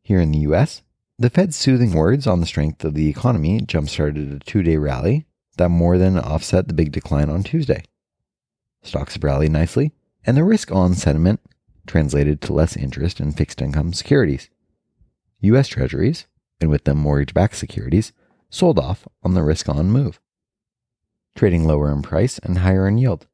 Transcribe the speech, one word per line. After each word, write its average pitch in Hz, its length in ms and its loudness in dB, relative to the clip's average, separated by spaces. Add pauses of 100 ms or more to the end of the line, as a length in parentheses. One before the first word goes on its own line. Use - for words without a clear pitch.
Here 95 200 2
in 78 100 2
the 76 80 0
U 76 160 0
S, 131 260 0 (360)
the 120 120 2
Fed's 180 280 0
soothing 120 340 2
words 92 340 2
on 90 140 2
the 85 60 0
strength 78 400 -4
of 76 80 -4
the 76 160 0
economy 85 500 0
jump-started 73 720 -4
a 71 80 -12
two-day 82 380 0
rally 76 480 -2 (320)
that 90 100 2
more 87 300 2
than 92 200 4
offset 80 520 -2
the 82 40 -4
big 78 200 0
decline 73 360 -2
on 87 140 -2
Tuesday. 151 400 -2 (960)
Stocks - 340 -10
have 71 100 -10
rallied 73 260 0
nicely, 87 400 0 (340)
and 123 120 2
the 160 80 2
risk-on 95 480 2
sentiment 87 480 0 (440)
translated 73 540 0
to - 140 -8
less 76 240 0
interest 67 420 -6
in 76 140 -4
fixed-income 73 580 -4
securities. 95 580 0 (920)
U 110 160 4
S 139 100 2
Treasuries, - 600 -4 (340)
and 80 80 0
with 73 140 0
them 73 140 0
mortgage-backed 73 580 0
securities, 110 560 -2 (380)
sold 165 280 0
off 69 300 -4 (160)
on 90 100 0
the 87 100 2
risk-on 76 460 0
move, 123 300 0 (1120)
trading 85 320 2
lower 73 240 2
in 71 120 -2
price 82 380 -2
and 90 180 -4
higher 95 280 2
in 104 120 2
yield. 120 360 0